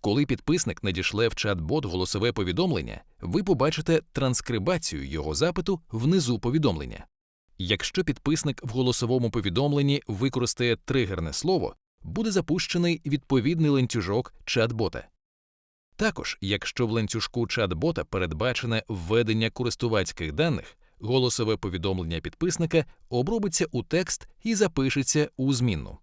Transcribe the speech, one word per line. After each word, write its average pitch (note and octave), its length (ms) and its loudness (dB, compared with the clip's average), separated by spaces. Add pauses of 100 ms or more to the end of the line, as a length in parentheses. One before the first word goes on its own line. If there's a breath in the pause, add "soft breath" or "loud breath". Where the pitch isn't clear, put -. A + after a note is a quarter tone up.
Коли B2 240 2
підписник C3+ 580 -2
надішле G2+ 440 0
в A2 40 2
чат-бот G2+ 560 -2
голосове F#2 440 0
повідомлення, F#2 720 -2 (180)
ви C3 220 -2
побачите D#3 580 2 (100)
транскрибацію A#2+ 960 -2
його D3+ 280 -4
запиту F3 460 0 (100)
внизу C#3 480 2
повідомлення. G2+ 680 0 (520)
Якщо G2+ 460 -2
підписник D3+ 600 -2
в A2+ 60 -8
голосовому B2 600 2
повідомленні C#3 760 2
використає A#2+ 680 0
тригерне F#2+ 580 -2
слово, C3+ 420 0 (260)
буде G#3+ 300 -4
запущений F3 760 0
відповідний D3 640 2
ланцюжок A#2 640 2 (120)
чат-бота. A2 580 0 (920)
Також, - 460 -2
якщо G#2 460 -2
в G#2+ 40 -2
ланцюжку A2+ 500 -2
чат-бота G#2 600 0
передбачене A2 840 -2
введення A2 640 2
користувацьких A2 840 -2
даних, - 460 -2 (220)
голосове A2+ 580 0
повідомлення F2+ 600 -2
підписника E3 680 0 (240 soft breath)
обробиться F#3 600 0
у A#2+ 120 0
текст - 440 -2 (160)
і A3 120 0
запишеться D3 840 2
у C3+ 160 2
змінну. F#2 500 0